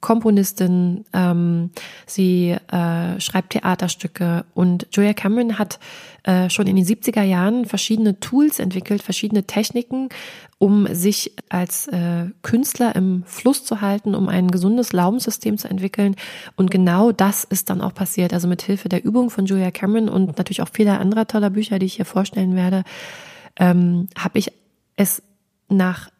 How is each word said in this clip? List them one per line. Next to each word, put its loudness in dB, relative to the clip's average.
Komponistin, 2
ähm, 0
sie, 2
äh, -2
schreibt -4
Theaterstücke -2
und 2
Julia 2
Cameron 0
hat, -6
äh, 2
schon 0
in 4
den 6
siebziger 0
Jahren 2
verschiedene 0
Tools 2
entwickelt, -2
verschiedene -2
Techniken, -4
um 4
sich -2
als, -4
äh, -2
Künstler 0
im 0
Fluss -2
zu -4
halten, 0
um 0
ein 2
gesundes 2
Glaubenssystem 0
zu -10
entwickeln. 0
Und 2
genau 4
das 0
ist -6
dann -2
auch -4
passiert. -2
Also -2
mit 0
Hilfe -2
der -2
Übung 2
von -2
Julia 0
Cameron 0
und 0
natürlich -4
auch -6
vieler 2
anderer 0
toller 0
Bücher, -2
die 0
ich -4
hier -6
vorstellen -2
werde, 0
ähm, 4
habe -4
ich -4
es -2
nach 0